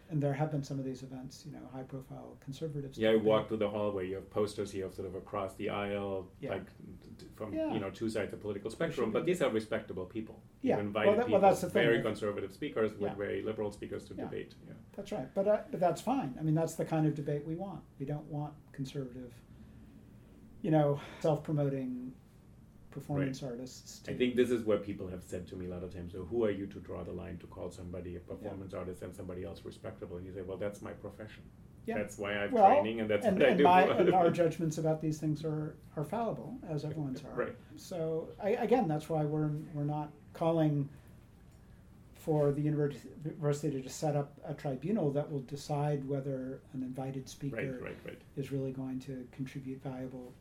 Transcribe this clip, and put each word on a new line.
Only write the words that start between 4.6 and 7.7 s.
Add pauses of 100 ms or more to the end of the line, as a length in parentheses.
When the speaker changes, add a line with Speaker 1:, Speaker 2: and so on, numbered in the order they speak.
Speaker 2:
here
sort
of
across
the
aisle, (140)
Speaker 1:
Yeah.
Speaker 2:
like,
d-, (100)
d-, (100)
from,
Speaker 1:
Yeah.